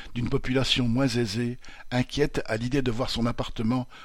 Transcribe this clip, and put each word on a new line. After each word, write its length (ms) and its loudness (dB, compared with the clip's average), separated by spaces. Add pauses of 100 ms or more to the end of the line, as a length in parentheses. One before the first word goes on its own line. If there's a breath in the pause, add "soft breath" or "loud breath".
(140 loud breath)
d'une 160 -2
population 600 2
moins 180 4
aisée, 520 0 (320 loud breath)
inquiète 560 0
à 100 0
l'idée 240 0
de 100 2
voir 180 0
son 180 0
appartement 600 0 (180 loud breath)